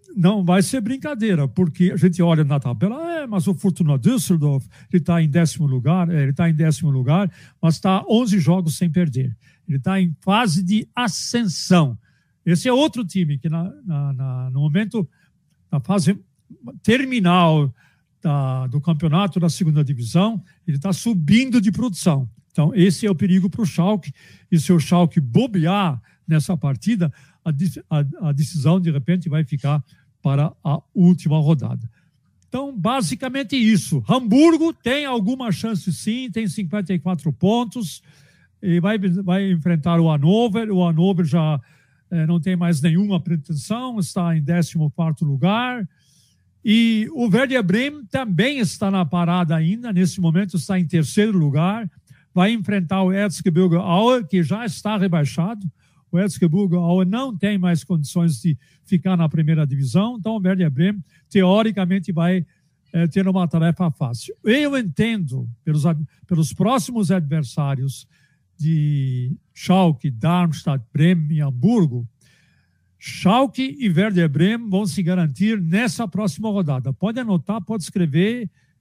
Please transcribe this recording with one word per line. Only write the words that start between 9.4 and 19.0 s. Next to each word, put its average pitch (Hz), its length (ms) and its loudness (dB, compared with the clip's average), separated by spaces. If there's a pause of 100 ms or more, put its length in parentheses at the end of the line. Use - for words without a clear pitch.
Ele 139 100 -2
tá 190 220 -2
em 175 220 0
fase 202 400 2
de 208 340 0
ascensão. 185 1000 0 (480)
Esse 170 200 2
é 254 60 2
outro 254 320 2
time 165 320 -2
que, 151 140 -4
na, 165 200 -4 (140)
na, 143 300 -4
na, 127 360 -6
no 131 100 -2
momento, 180 460 0 (640)
na 139 100 -2
fase 185 380 0 (640)
terminal 180 920 2 (480)
da, 131 460 -2
do 143 120 -2
campeonato 165 580 0